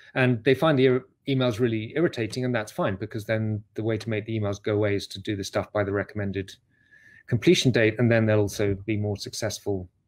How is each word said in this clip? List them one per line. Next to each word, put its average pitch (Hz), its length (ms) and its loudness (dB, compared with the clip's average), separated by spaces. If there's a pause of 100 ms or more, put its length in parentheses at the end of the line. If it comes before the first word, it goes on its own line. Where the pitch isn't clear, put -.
(140)
And 127 300 2
they 143 100 6
find 151 240 4
the 131 80 6
ir-, 127 200 2 (220)
emails 127 320 0
really 113 360 -2
irritating, 127 500 -2
and 127 80 -2
that's 110 180 -4
fine, 131 240 -2
because 107 300 -8
then 110 380 -2 (100)
the 110 100 -6
way 110 140 0
to 110 120 -8
make 107 160 -2
the 113 140 -4
emails 101 220 -4
go 107 140 0
away 104 200 2
is 95 120 -4
to - 120 -14
do 104 160 -6
the 98 80 -6
stuff - 300 -4
by 104 100 0
the 98 80 -4
recommended 98 600 -4 (760)
completion 135 460 4
date, 110 260 4
and 117 140 4
then 113 160 4
they'll 107 120 4
also 101 360 0 (100)
be 110 120 -2
more 104 200 -2
successful, 101 720 -6 (180)